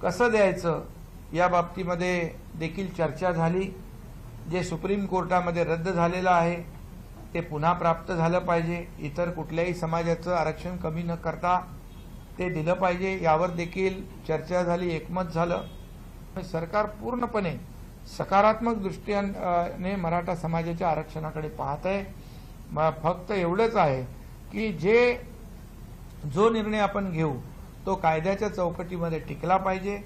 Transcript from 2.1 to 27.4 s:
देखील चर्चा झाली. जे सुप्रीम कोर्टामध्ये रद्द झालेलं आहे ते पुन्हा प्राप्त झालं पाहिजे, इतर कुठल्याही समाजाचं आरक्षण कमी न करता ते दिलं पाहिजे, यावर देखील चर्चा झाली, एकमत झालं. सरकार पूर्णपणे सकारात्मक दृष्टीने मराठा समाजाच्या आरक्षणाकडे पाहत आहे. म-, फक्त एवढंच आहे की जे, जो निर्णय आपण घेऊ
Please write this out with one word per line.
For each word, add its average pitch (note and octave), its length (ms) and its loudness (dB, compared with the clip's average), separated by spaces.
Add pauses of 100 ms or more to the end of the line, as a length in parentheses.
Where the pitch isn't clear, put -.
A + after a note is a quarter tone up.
देखील E3 400 -4
चर्चा F3 380 0
झाली. F3 420 2 (760)
जे F3 140 0
सुप्रीम F#3+ 420 -2
कोर्टामध्ये F3 580 2
रद्द E3 240 0
झालेलं F3+ 420 2
आहे E3+ 320 4 (720)
ते E3+ 60 0
पुन्हा D#3 320 2
प्राप्त E3 400 2
झालं E3+ 260 4
पाहिजे, E3+ 480 0 (120)
इतर E3+ 320 -2
कुठल्याही E3 440 0
समाजाचं E3+ 600 0
आरक्षण D#3+ 420 0
कमी E3+ 260 -4
न E3+ 120 -2
करता E3+ 460 0 (760)
ते F3+ 100 0
दिलं D#3+ 260 2
पाहिजे, F#3 480 0
यावर E3 280 4
देखील F#3 760 -2
चर्चा D#3 380 0
झाली, F3 320 2
एकमत F3 300 -2 (100)
झालं. F3 300 0 (880)
सरकार E3+ 340 0
पूर्णपणे A3 680 -2 (680)
सकारात्मक A3 580 6
दृष्टीने F#3+ 1200 0
मराठा F3 380 0
समाजाच्या E3 540 0
आरक्षणाकडे D#3 600 -2
पाहत C#3+ 380 -4
आहे. F#3+ 380 -2 (480)
म-, D#3 180 4 (120)
फक्त F3 300 0
एवढंच G3+ 440 2
आहे C#3+ 260 4 (500)
की G#3+ 200 -2
जे, A#3 480 4 (1120)
जो G#3 160 8
निर्णय G#3+ 280 0
आपण G3+ 340 0
घेऊ D#3+ 220 2 (520)